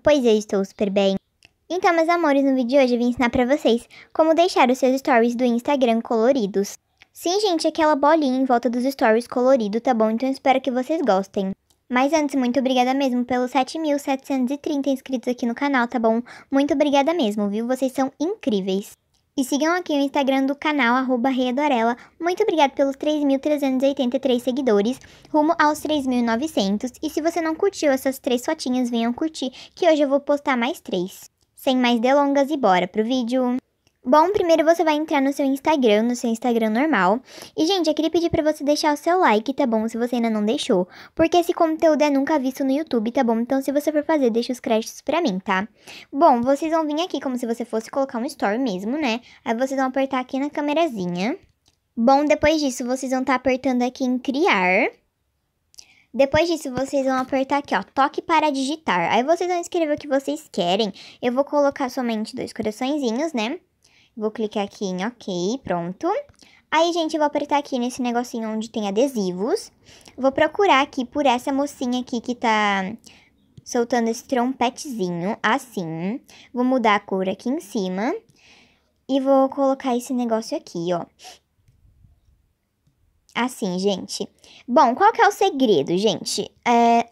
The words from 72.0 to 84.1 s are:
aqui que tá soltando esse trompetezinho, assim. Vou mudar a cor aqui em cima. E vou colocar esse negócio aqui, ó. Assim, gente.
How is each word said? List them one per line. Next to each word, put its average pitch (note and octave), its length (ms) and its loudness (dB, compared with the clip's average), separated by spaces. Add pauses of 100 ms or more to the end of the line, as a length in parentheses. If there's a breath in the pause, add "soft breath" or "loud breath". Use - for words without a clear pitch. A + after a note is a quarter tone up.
aqui B3 220 -6
que B3 120 -6
tá G#3 600 0 (680 loud breath)
soltando A#3 460 0
esse A3+ 160 -6
trompetezinho, A#3 1200 -4
assim. G3 760 -4 (320 loud breath)
Vou B3 140 -2
mudar B3 300 2
a G3+ 60 0
cor F#3+ 280 -4
aqui G3 220 -6
em D4+ 100 -4
cima. G3+ 540 -4 (920 soft breath)
E C4+ 140 0
vou C4+ 300 4
colocar C4+ 440 0
esse B3 200 -4
negócio A3+ 420 -2
aqui, F3 380 -4
ó. E3+ 100 -4 (2250 loud breath)
Assim, A#3 400 -4
gente. F#3+ 480 -4 (400 loud breath)